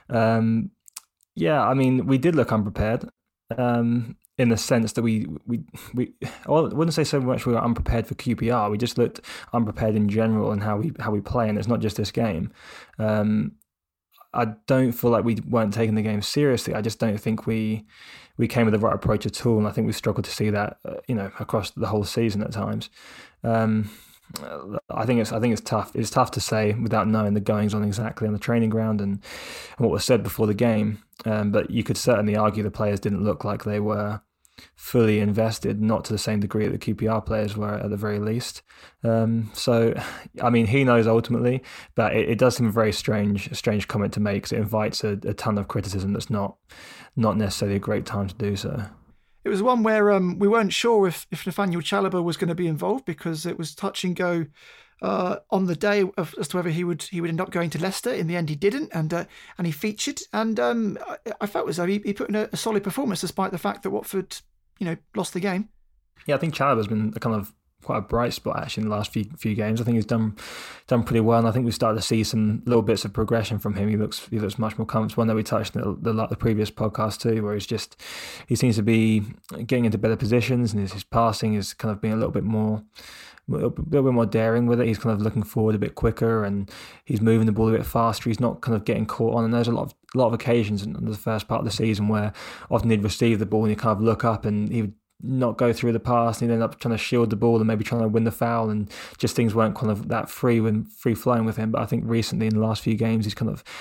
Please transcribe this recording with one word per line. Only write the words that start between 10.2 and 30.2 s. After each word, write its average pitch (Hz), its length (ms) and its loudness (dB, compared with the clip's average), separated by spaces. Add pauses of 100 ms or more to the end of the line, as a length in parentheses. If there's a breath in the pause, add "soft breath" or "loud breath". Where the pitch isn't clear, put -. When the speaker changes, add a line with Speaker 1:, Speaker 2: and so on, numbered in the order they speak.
Speaker 1:
in 101 80 -2
how 104 160 -2
we, 123 240 -2
how 117 100 -4
we 104 120 0
play, 117 260 0
and 104 80 0
it's 101 100 -2
not 117 140 0
just 113 160 -2
this 107 140 -4
game. 101 420 -2 (460 loud breath)
Um, 107 540 0 (840)
I 120 140 2 (180)
don't 131 260 4
feel 120 160 0
like 110 160 4
we 117 120 0 (120)
weren't 110 240 2
taking 110 220 0
the 107 80 0
game 107 180 -2
seriously. 135 540 0
I 110 80 -4
just 110 160 -4
don't 107 180 0
think 110 300 -4
we, 110 400 -2 (500 loud breath)
we 120 100 2
came 117 200 2
with 107 80 4
the 107 40 4
right 104 160 2
approach 107 300 0
at - 220 -4
all, 117 100 4
and 107 100 2
I 104 40 -2
think 107 160 -2
we 107 80 -2
struggled - 320 -2
to - 40 -10
see 107 200 -2
that, 101 340 -2
uh, - 120 -10 (120)
you 131 60 0
know, 98 260 -4
across 107 300 -4
the 104 160 -4
whole 101 180 0
season 107 380 0
at 117 100 -6
times. 104 380 -4 (520 loud breath)
Um, 110 480 2 (1000 loud breath)
I 110 160 -2
think 120 140 4
it's, 110 120 0
I 113 80 0
think 117 120 2
it's 104 100 -2
tough. - 340 -2
It's 113 140 -2
tough 123 220 2
to 107 100 -2
say 107 320 0
without 110 340 0
knowing 107 240 2
the 104 80 2
goings 104 320 0
on 107 120 0
exactly 110 420 -2
on 107 80 0
the 104 40 -4
training 117 300 2
ground 110 320 0
and, 98 120 -2
and - 680 -12
what 113 140 4
was 85 120 0
said 120 180 4